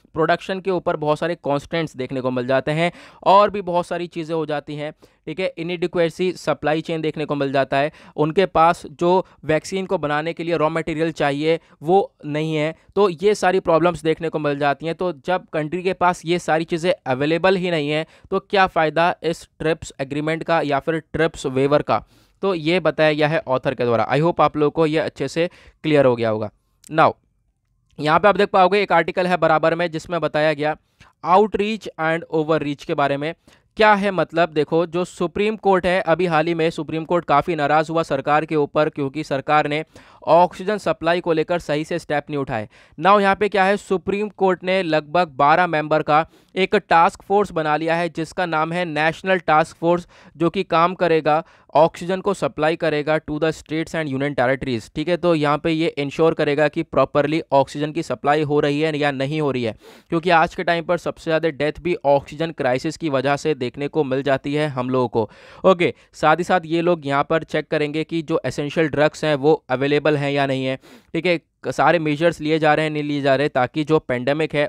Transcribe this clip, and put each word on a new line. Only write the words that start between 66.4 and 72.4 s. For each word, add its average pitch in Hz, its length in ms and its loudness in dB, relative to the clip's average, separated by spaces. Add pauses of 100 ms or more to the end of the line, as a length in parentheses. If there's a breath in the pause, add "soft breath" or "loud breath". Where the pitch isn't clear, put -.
साथ 185 200 0
ये 165 160 -2
लोग 170 260 0
यहाँ 139 240 0
पर 160 120 0
चेक 151 260 -4
करेंगे 151 360 -2
कि 165 180 -4
जो 160 220 -2
एसेंशियल 147 440 -2
ड्रग्स 143 360 0
हैं 156 100 2
वो 143 340 2
अवेलेबल 143 480 0
हैं 143 140 -2
या 139 160 0
नहीं 131 180 -2
है, 131 120 -4 (380 loud breath)
ठीक 165 120 -4
है। 170 240 -2 (140)
क-, 131 80 -4
सारे 156 260 2
मेजर्स 156 420 -2